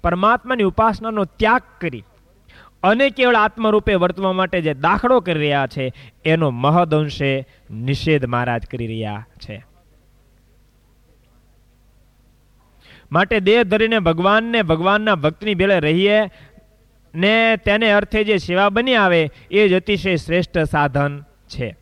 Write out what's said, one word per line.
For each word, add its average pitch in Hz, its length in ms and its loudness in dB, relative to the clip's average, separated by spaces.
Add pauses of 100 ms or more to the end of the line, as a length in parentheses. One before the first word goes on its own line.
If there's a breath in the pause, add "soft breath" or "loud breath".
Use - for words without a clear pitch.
પરમાત્માની 220 600 0
ઉપાસનાનો 214 640 -2
ત્યાગ 220 380 0 (180)
કરી 127 240 -8 (760 loud breath)
અને 233 280 2
કેવળ 247 240 2
આત્મરૂપે 214 600 2
વર્તવા 185 380 0
માટે 185 280 -2
જે 156 140 -2
દાખલો 180 460 2
કરી 170 200 -4
રહ્યા 143 260 0
છે 131 260 -6 (320 loud breath)
એનો 160 260 2
મહદઅંશે 143 960 0 (240 soft breath)
નિષેધ 131 540 -2
મહારાજ 120 420 -4
કરી 117 200 -10
રહ્યા 110 400 -8 (120)
છે. - 280 -18 (3500 soft breath)
માટે 202 280 0
દેહ 214 220 2
ધરીને 214 360 0
ભગવાનને, 202 640 0
ભગવાનના 190 520 0
ભક્તની 160 400 -4
ભેળે 185 260 2
રહીએ 190 500 2 (840 loud breath)
ને 220 420 2
તેને 208 360 0
અર્થે 208 320 0
જે 202 140 0
સેવા 185 300 0
બની 240 260 0
આવે 175 360 2 (200 soft breath)
એ 202 180 4
જ 180 60 4
અતિશય 185 420 -2
શ્રેષ્ઠ 170 420 -2
સાધન 143 680 -2 (240)
છે. 113 340 -10